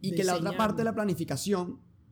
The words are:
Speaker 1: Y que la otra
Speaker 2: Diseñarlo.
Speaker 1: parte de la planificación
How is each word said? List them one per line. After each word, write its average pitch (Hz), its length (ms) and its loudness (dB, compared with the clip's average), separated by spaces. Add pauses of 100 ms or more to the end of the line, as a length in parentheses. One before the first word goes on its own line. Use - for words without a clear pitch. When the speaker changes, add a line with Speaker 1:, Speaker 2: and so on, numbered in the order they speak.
Speaker 1:
Y 190 120 -2
que 170 100 2
la 185 120 4
otra 165 160 0
Speaker 2:
Diseñarlo. 185 80 -4
Speaker 1:
parte 220 240 2
de - 20 2
la 226 100 0
planificación 180 880 -2 (320)